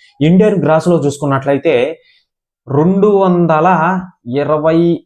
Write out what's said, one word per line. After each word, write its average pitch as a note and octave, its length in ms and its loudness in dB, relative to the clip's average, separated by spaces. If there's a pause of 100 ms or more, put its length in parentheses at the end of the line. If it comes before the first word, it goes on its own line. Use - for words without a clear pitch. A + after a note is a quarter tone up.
(220)
ఇండియన్ F#3+ 400 2
గ్రాస్ D#3 260 0
లో E3 180 0
చూసుకున్నట్లయితే C#3 920 -2 (760)
రెండు F#3+ 300 2
వందల F3 920 0 (260)
ఇరవై, D#3 800 0